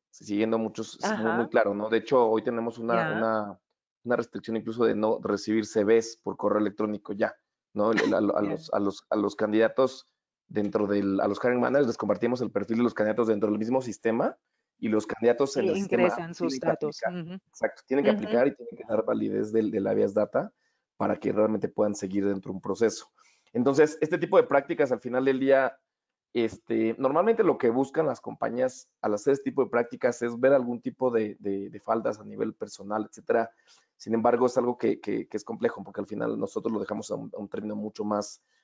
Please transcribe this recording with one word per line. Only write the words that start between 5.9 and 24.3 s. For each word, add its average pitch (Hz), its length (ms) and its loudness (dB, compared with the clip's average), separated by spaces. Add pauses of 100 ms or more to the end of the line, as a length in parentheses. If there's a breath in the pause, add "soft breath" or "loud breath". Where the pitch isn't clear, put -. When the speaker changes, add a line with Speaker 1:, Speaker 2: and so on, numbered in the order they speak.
Speaker 1:
por 98 140 -6
correo 104 240 0
electrónico 107 500 -4
ya, 107 240 -2 (380)
¿no? 107 180 2
El, 104 120 2
el, 107 100 2
a, - 60 2
a - 20 2 (220)
Speaker 3:
Ya. 101 80 -2
Speaker 1:
los, - 220 -8
a 101 60 0
los, 101 300 -2
a - 80 0
los 101 180 0
candidatos 110 720 2 (400)
dentro 104 400 -2
del, 101 320 0
a 104 80 0
los 101 160 -2
hiring 123 160 2
managers 127 280 2
les 113 100 -4
compartimos 113 420 0
el 110 120 -4
perfil 110 260 -2
de 120 60 2
los 117 100 2
candidatos 107 340 0
dentro 107 220 2
del 104 100 0
mismo 120 220 0
sistema 120 560 -2 (400)
y - 100 -4
los 107 180 2
candidatos 120 520 2
en - 80 0
Speaker 2:
Y 185 40 2
Speaker 1:
el 165 60 0
sistema 196 280 0
Speaker 2:
ingresan 170 300 0
sus 165 200 -4
Speaker 1:
tienen 131 80 -6
que - 60 -2
Speaker 2:
datos. 151 360 -2
Speaker 1:
aplicar. 180 220 -6
Speaker 2:
Ujú. 175 80 -14 (160)
Speaker 1:
Exacto, - 360 -6
tienen 135 200 0
que 135 60 6
Speaker 2:
Ujú. 110 60 2
Speaker 1:
aplicar 117 300 2
y 143 80 0
tienen - 220 -16
que - 100 -14
dar 110 160 0
validez 107 480 -2
del, 107 200 2
del 101 160 -2
habeas 104 260 0
data 107 400 -2 (420)
para 101 220 -2
que 110 140 -2
realmente 107 380 2
puedan 104 260 0
seguir 98 300 -2
dentro 101 260 -4
de 95 40 -8
un 92 60 -10
proceso. 101 500 -2 (420 soft breath)
Entonces, 135 480 4
este 160 160 0
tipo 180 200 0